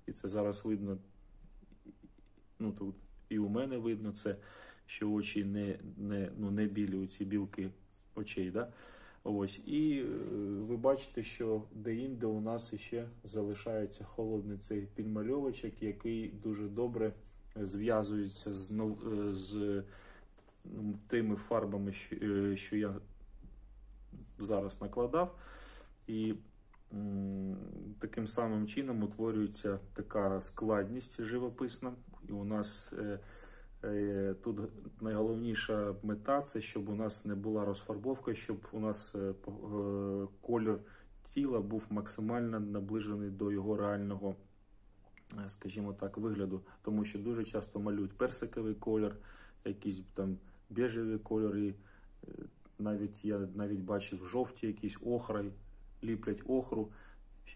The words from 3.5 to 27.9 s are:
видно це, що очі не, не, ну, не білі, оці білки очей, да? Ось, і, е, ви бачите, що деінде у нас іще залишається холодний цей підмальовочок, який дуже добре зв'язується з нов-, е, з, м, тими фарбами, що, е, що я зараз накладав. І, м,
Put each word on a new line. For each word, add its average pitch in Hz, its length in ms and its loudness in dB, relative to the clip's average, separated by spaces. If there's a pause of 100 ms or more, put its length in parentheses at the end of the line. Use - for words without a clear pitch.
видно 110 340 0
це, 98 240 0 (500)
що - 240 0
очі 104 340 2
не, 101 340 2 (180)
не, 101 420 0
ну, 104 120 0
не 104 160 4
білі, 101 300 2
оці 95 280 0
білки 98 460 0 (440)
очей, 98 360 -2
да? 120 220 0 (520)
Ось, 98 340 2
і, 151 420 4
е, 127 40 0 (640)
ви 120 80 2
бачите, 131 460 4
що 110 400 2 (100)
деінде 113 540 0
у 107 140 4
нас 113 320 0
іще 117 360 -4 (160)
залишається 104 800 0
холодний 104 540 0
цей 104 220 0 (140)
підмальовочок, 113 880 0
який 110 460 0
дуже 104 400 -2
добре 113 440 2 (440)
зв'язується 104 960 2
з 95 180 -4
нов-, 107 580 0
е, 101 40 2
з, 101 500 0 (840)
м, 104 320 -2 (100)
тими 110 280 4
фарбами, 101 560 2
що, - 240 -6
е, 101 400 4
що - 200 -2
я 104 180 2 (1400)
зараз 101 420 0
накладав. 127 580 2 (680)
І, 110 280 2 (580)
м, 98 640 -2 (420)